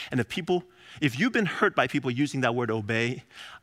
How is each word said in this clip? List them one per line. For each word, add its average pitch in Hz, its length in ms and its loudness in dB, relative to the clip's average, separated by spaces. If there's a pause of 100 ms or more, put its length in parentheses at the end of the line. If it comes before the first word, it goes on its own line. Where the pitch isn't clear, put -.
(100)
And 127 100 0
if - 100 -2
people, 180 340 0 (380)
if 123 160 0
you've 226 160 2
been 226 100 2
hurt 185 320 2
by 127 100 4
people 131 240 0
using 135 300 0
that 120 140 4
word 120 160 0
obey, 113 540 0 (380)